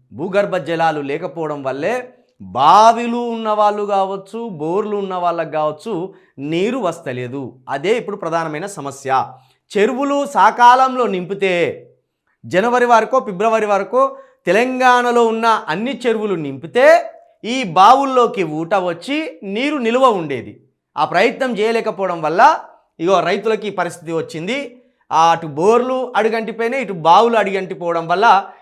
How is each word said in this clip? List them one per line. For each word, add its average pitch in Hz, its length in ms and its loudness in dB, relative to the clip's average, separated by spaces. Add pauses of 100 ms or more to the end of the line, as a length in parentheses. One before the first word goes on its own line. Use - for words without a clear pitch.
(120)
భూగర్భ 180 440 -2
జలాలు 160 440 -2
లేకపోవడం 151 640 -6
వల్లే 170 520 -6 (280)
బావిలు 214 760 4
ఉన్నవాళ్ళు 214 680 -2
కావచ్చు, 196 680 -4
బోర్లు 190 480 -4
ఉన్న 190 180 -6
వాళ్ళకు 170 360 -4
కావచ్చు, 156 640 -4 (240)
నీరు 175 400 -2
వస్తలేదు. 135 800 -8 (100)
అదే 147 280 -2
ఇప్పుడు 202 200 -8
ప్రధానమైన 165 500 -6
సమస్య. 135 580 -4 (520)
చెరువులు 277 500 0
సకాలంలో 240 800 4
నింపితే, 180 800 -2 (600)
జనవరి 233 400 2
వరకో 226 340 4
ఫిబ్రవరి 220 460 0
వరకో 220 500 0 (300)
తెలంగాణలో 240 800 2
ఉన్న 226 200 -2
అన్ని 220 600 -2
చెరువులు 214 280 -2
నింపితే 165 760 2 (340)
ఈ 247 180 -4
బావుల్లోకి 233 800 4
ఊట 165 320 -4
వచ్చి 196 680 -4
నీరు 233 340 -4
నిలువ 247 320 2
ఉండేది. 139 540 -4 (340)
ఆ 143 80 -2
ప్రయత్నం 208 540 0
చేయలేకపోవడం 196 640 -4
వల్ల 185 380 4 (400)
ఇగో 175 200 2
రైతులకి 208 480 -2
ఈ - 20 -6
పరిస్థితి 170 420 -6
వచ్చింది. 190 680 -6 (300)
ఆ 160 180 4
అటు 165 160 0
బోర్లు 240 680 0
అడుగంటిపోయినాయి, 226 680 -2
ఇటు 196 100 -8
బావులు 190 440 4
అడుగంటిపోవడం 175 720 -4
వల్ల 196 400 4 (140)